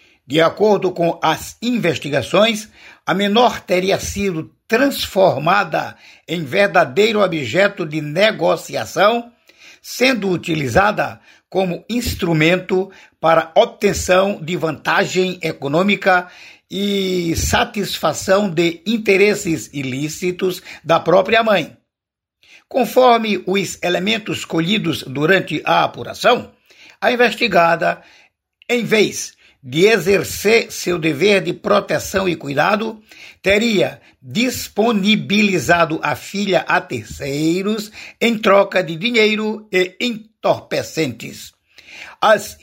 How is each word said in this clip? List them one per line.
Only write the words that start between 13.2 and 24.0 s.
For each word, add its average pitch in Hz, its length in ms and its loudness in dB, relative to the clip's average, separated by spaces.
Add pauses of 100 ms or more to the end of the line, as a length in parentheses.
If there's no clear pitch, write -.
obtenção 196 840 2
de 165 160 -6
vantagem 165 840 -2
econômica 180 880 0 (420)
e 185 680 -2
satisfação 202 1120 -2
de 165 340 -2
interesses 202 880 0
ilícitos 151 880 -4 (220)
da 160 160 2
própria 165 420 2
mãe. 185 360 0 (880)
Conforme 233 800 2
os 190 340 -2
elementos 180 640 -2